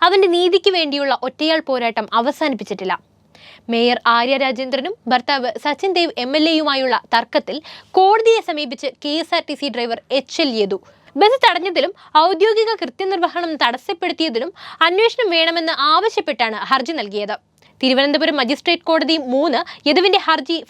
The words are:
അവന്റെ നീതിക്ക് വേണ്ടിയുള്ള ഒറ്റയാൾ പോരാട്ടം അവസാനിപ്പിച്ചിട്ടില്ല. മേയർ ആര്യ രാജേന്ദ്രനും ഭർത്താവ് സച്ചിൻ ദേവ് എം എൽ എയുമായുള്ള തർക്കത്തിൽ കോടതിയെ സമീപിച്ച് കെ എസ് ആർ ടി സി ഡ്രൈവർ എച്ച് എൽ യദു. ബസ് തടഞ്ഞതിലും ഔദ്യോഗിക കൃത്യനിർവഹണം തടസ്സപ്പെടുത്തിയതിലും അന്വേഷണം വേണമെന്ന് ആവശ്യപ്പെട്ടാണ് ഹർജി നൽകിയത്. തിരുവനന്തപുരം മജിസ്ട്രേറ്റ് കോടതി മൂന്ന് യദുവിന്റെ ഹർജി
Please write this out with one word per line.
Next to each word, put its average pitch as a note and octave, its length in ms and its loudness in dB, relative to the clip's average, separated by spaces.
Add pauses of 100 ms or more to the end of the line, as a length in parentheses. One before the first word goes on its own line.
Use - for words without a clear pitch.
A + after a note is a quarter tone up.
അവന്റെ F#4+ 260 6
നീതിക്ക് F4+ 420 2
വേണ്ടിയുള്ള C#4+ 520 0
ഒറ്റയാൾ D#4 380 -2
പോരാട്ടം A#3 520 -4
അവസാനിപ്പിച്ചിട്ടില്ല. A3 840 -2 (760)
മേയർ A#3+ 380 0
ആര്യ A#3+ 300 2
രാജേന്ദ്രനും C4+ 580 -4 (120)
ഭർത്താവ് B3+ 520 0
സച്ചിൻ D4 340 -2
ദേവ് F4 260 0
എം B3+ 180 -2
എൽ D#4 120 2
എയുമായുള്ള C#4 540 0 (120)
തർക്കത്തിൽ A#3+ 480 -2 (280)
കോടതിയെ A4 500 4
സമീപിച്ച് D4 460 -6 (180)
കെ D4 40 -4
എസ് D#4 260 -4
ആർ - 140 0
ടി D4 60 -4
സി C#4+ 140 -6
ഡ്രൈവർ A#3 420 -6
എച്ച് C4 320 -2
എൽ D4 60 0
യദു. G3+ 320 -2 (360)
ബസ് G#4+ 340 4
തടഞ്ഞതിലും F4 440 -2 (240)
ഔദ്യോഗിക G#4 640 2
കൃത്യനിർവഹണം E4+ 720 -4
തടസ്സപ്പെടുത്തിയതിലും D#4 960 -2 (280)
അന്വേഷണം G4+ 500 2
വേണമെന്ന് E4 420 0
ആവശ്യപ്പെട്ടാണ് D4 840 0
ഹർജി C4 360 0
നൽകിയത്. G#3 440 -6 (440)
തിരുവനന്തപുരം C#4+ 560 2
മജിസ്ട്രേറ്റ് C#4+ 460 -2
കോടതി D#4+ 340 0
മൂന്ന് C#4 720 -2
യദുവിന്റെ F#4 300 4
ഹർജി D#4+ 520 -2